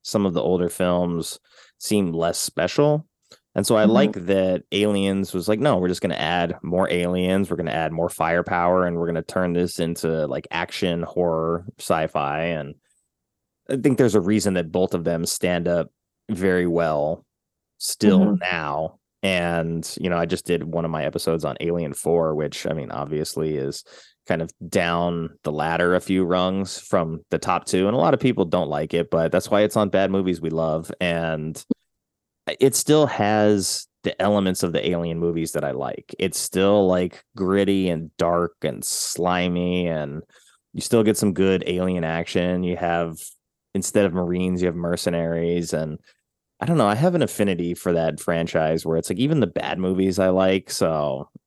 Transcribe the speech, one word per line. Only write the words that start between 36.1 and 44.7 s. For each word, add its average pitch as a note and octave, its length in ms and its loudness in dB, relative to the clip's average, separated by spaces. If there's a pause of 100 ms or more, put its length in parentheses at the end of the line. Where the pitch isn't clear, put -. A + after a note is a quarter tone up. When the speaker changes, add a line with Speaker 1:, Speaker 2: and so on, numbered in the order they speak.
Speaker 1:
It's F#2 200 -4
still, G2 480 2
like, F2+ 380 0 (100)
gritty F#2+ 540 2
and E2 300 -4
dark E2+ 440 0
and A#1+ 220 -4
slimy, F2+ 1000 0
and D2+ 360 -6 (520)
you - 80 -8
still A#2 200 4
get G#2+ 140 4
some G#2 160 2
good F#2+ 340 2
alien F2+ 380 -2
action. F2+ 580 -2
You F2+ 140 -2
have, E2+ 420 -2 (560)
instead G2+ 300 2
of F2+ 80 2
Marines, F2+ 480 0
you F2+ 60 2
have E2+ 80 0